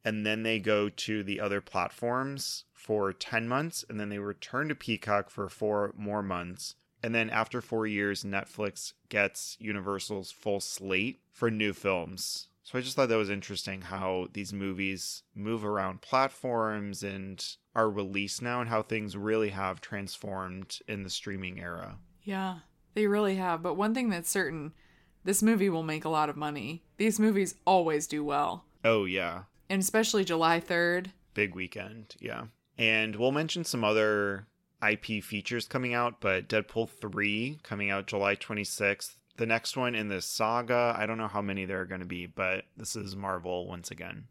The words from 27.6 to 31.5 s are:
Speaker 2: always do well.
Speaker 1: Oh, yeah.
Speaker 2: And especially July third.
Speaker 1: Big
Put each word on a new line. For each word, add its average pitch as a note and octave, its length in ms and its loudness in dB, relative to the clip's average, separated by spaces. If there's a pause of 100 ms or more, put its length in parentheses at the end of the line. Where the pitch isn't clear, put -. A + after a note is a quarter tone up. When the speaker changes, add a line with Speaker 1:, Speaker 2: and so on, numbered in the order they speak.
Speaker 2:
always E3 400 6
do D3+ 160 -2
well. D3 440 0 (180)
Speaker 1:
Oh, A2 220 8
yeah. F#2 380 0 (260)
Speaker 2:
And F#3+ 100 2
especially G#3+ 440 4
July E3 360 4
third. F3 500 2 (220)
Speaker 1:
Big G2+ 220 2